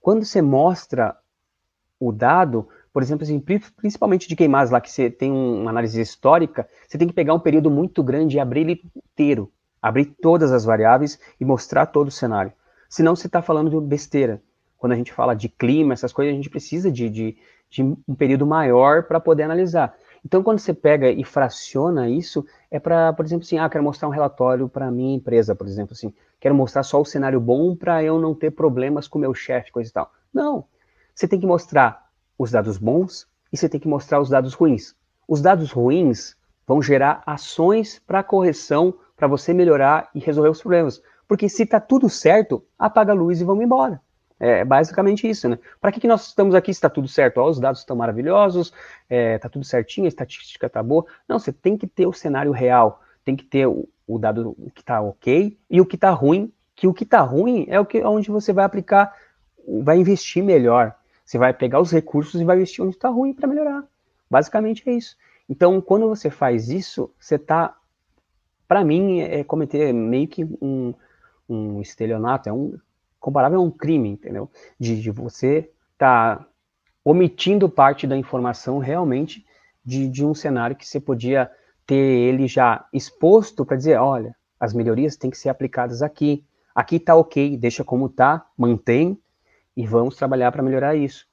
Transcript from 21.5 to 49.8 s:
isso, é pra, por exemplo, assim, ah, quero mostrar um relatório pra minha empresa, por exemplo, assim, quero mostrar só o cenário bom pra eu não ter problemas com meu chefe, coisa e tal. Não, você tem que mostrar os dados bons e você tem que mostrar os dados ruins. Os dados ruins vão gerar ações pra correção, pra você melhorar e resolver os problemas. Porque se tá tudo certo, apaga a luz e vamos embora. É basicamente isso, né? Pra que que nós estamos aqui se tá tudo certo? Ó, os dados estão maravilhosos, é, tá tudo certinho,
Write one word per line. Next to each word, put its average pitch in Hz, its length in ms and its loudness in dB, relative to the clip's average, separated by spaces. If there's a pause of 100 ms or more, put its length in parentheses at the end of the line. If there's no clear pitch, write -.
isso, 143 360 -4 (260)
é 147 100 -6
pra, 165 320 2
por 160 120 -4
exemplo, 170 200 -4
assim, 165 140 -4
ah, 156 100 0
quero 147 160 -2
mostrar 147 240 -4
um 143 40 -6
relatório 131 560 0
pra 131 220 -8
minha 127 240 -4
empresa, 117 400 0
por 101 120 -10
exemplo, 101 260 -8
assim, 110 200 -12 (280)
quero 139 140 2
mostrar 135 280 0
só 139 180 0
o 151 40 0
cenário 135 360 -2
bom 143 360 0
pra 170 260 -2
eu 160 160 0
não 160 160 -2
ter 156 160 -4
problemas 143 560 -2
com - 140 -6
meu 135 140 -2
chefe, - 360 -8
coisa 117 180 -8
e - 40 -20
tal. - 200 -6 (220)
Não, 294 300 -4 (500)
você - 140 -4
tem 190 100 0
que 180 80 -2
mostrar 143 640 0 (260)
os 120 140 -4
dados 110 260 0
bons 139 520 -2 (240)
e 139 40 -10
você 165 120 -2
tem 147 100 -4
que 147 100 -6
mostrar 143 320 0
os 139 80 -2
dados 131 240 0
ruins. 139 440 0 (320)
Os 151 120 0
dados 165 300 2
ruins 131 680 0 (300)
vão 143 160 2
gerar 139 420 2
ações 190 800 -2
pra 190 180 -2
correção, 180 720 0 (220)
pra 147 120 0
você 143 260 -2
melhorar 156 600 4
e 151 40 -6
resolver 151 320 2
os 156 100 -4
problemas. 170 400 0 (260)
Porque 208 220 0
se 220 160 0
tá 208 160 2
tudo 262 300 2
certo, 190 520 2 (160)
apaga 208 340 2
a - 20 4
luz 170 260 0
e 180 40 -4
vamos 196 200 0
embora. 247 360 0 (380)
É 110 280 2
basicamente 190 600 0
isso, 214 220 -4
né? - 100 -2 (220)
Pra 202 100 0
que 202 80 -10
que 233 80 -4
nós 233 200 2
estamos 196 280 2
aqui 185 200 2
se - 40 -14
tá 156 120 2
tudo 135 180 -6
certo? 131 300 2
Ó, 131 100 2
os 156 100 -2
dados 131 220 -2
estão - 160 -8
maravilhosos, 165 720 0 (380)
é, 117 300 0
tá - 100 -12
tudo 139 160 -10
certinho, 131 400 -4